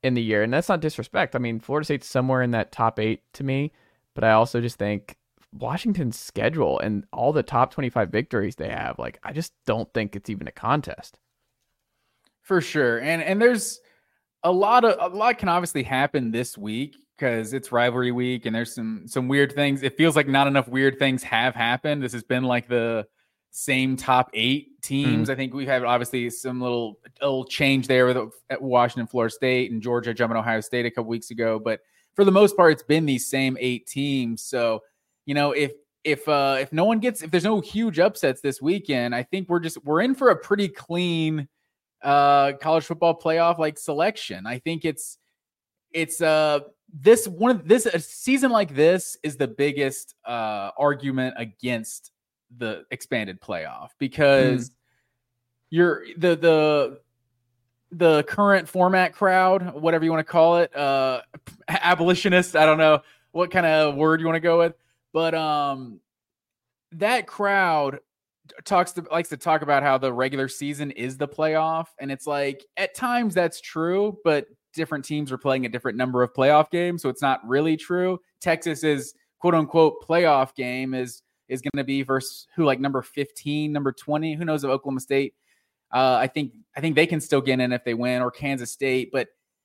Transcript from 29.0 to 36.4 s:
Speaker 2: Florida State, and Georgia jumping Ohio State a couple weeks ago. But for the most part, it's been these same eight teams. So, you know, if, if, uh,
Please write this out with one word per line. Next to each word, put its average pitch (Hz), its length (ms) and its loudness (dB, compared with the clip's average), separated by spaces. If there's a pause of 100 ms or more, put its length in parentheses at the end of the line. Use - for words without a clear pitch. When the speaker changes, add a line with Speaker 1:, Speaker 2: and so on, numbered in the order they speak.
Speaker 2:
Florida 117 260 -2
State, 127 380 0
and 110 100 -6
Georgia 120 320 -2
jumping 113 240 0
Ohio 113 220 -2
State 120 260 -4
a 117 40 -2
couple 113 180 -6
weeks 113 240 -8
ago. 113 260 -2
But 107 220 -4 (340)
for 202 100 4
the 196 60 6
most 202 260 6
part, 170 160 8
it's - 120 -2
been 156 220 2
these 131 200 0
same 135 340 0
eight 123 280 -4
teams. 135 540 -4
So, 117 420 -4 (420)
you 143 80 -4
know, 147 160 0
if, 143 220 -2 (320)
if, 147 240 -2
uh, 139 320 2